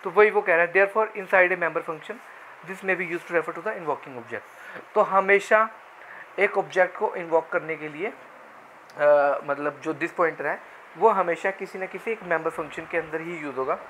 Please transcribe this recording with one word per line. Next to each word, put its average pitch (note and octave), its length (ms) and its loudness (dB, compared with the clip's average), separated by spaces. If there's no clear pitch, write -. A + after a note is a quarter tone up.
तो G3 60 -6
वही G#3 200 8
वो G3+ 120 2
कह F3+ 140 4
रहा E3+ 100 6
है, E3 80 -8
therefore G3 340 4
inside F#3 400 4
a F3 40 -4
member D#3+ 220 -2
function E3+ 340 -10
this F#3 180 -14
may F#3 120 0
be F3+ 120 -6
used E3 200 -8
to F3 60 -8
refer E3 200 0
to E3+ 100 -12
the A3 100 -6
invoking D3 420 -8
object। - 800 -14
तो F#3 60 4
हमेशा G3 680 4
एक G3+ 180 2
object F3+ 400 0
को G#3 180 -4
invoke E3 340 -2
करने D#3+ 260 -4
के D3+ 140 -12
लिए, D#3 180 -8
अ, - 1400 0
मतलब C#3+ 400 -4
जो D#3 100 -4
this D#3+ 200 -6
pointer D#3 280 0
है D#3 180 -4
वो F3 120 6
हमेशा F#3 420 2
किसी F#3+ 280 -10
न F#3 80 -8
किसी - 240 -8
एक A3 120 -6
member E3 260 -2
function D#3+ 420 -10
के F3 60 -2
अंदर D#3+ 240 -4
ही E3+ 160 -8
यूज़ D3 180 -10
होगा। C3+ 220 -2